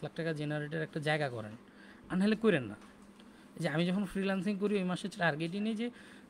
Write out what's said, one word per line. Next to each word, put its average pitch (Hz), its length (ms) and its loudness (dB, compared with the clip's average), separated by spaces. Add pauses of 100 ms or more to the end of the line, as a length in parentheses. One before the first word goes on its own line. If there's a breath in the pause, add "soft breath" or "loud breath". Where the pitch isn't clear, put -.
লাখ 147 120 -8
টাকা 165 180 -2
জেনারেটের 151 500 -2
একটা 156 180 -4
জায়গা 151 300 2
করেন, 107 220 -6 (560 loud breath)
আর 185 100 0
নাহলে 208 180 4
করেন 208 260 4
না। 104 120 -8 (840 loud breath)
যে 165 80 0
আমি 160 180 2
যখন 185 180 0
freelancing 196 540 0
করি, 202 160 2
ওই 190 100 2
মাসে 180 240 -2
টার্গেটই 170 520 0
নেই 220 140 0
যে, 240 160 -4 (400 loud breath)